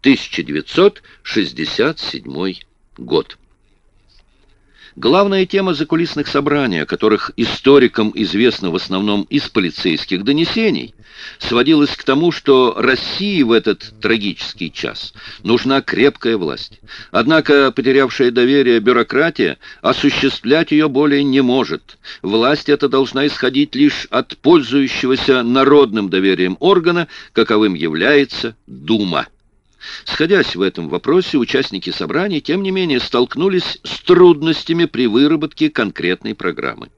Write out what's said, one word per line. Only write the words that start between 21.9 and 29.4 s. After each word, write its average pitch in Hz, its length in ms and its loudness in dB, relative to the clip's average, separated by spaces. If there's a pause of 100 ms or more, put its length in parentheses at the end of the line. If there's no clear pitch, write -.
Власть 117 480 0
эта 139 180 2
должна 135 380 0
исходить 139 480 -2
лишь 139 380 0
от - 260 -4
пользующегося 135 1040 2
народным 123 680 4
доверием 92 480 0
органа, 175 480 2 (240)
каковым 107 420 2
является 104 840 -2 (120)
Дума. 104 580 -4 (800)